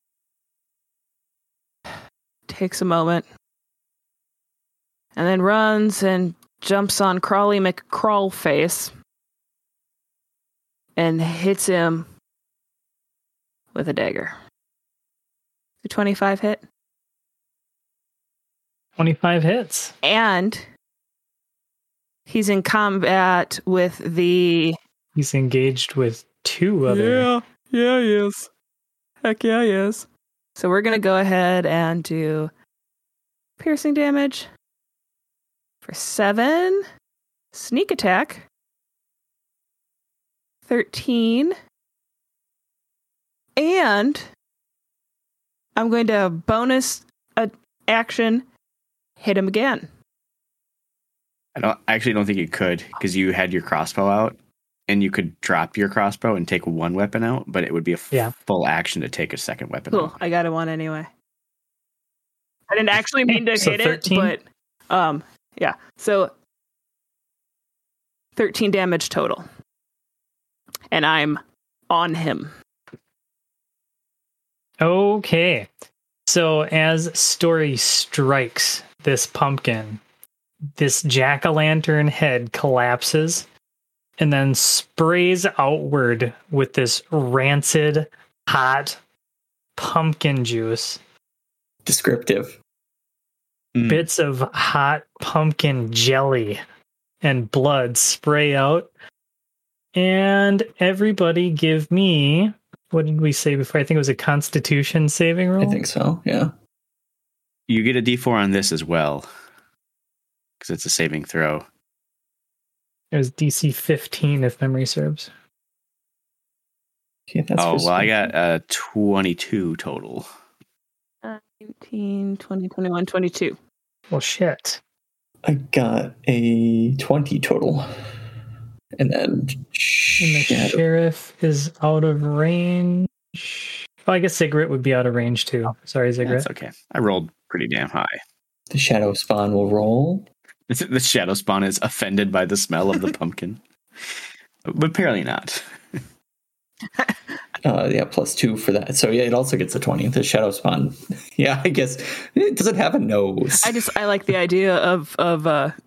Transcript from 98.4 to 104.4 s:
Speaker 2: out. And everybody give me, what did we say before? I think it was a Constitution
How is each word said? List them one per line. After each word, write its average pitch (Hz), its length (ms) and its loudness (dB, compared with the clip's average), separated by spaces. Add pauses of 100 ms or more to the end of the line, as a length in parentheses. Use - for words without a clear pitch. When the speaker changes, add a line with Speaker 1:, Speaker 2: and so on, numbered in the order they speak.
Speaker 2:
out. 139 360 2 (1040)
And 196 680 4 (180)
everybody 185 720 2
give 160 400 0
me, 175 600 4 (380)
what 160 160 2
did 156 140 0
we 151 120 2
say 143 240 0
before? 139 240 0
I 139 40 2
think 156 120 2
it - 20 4
was 139 100 0
a 139 60 2
Constitution 147 920 0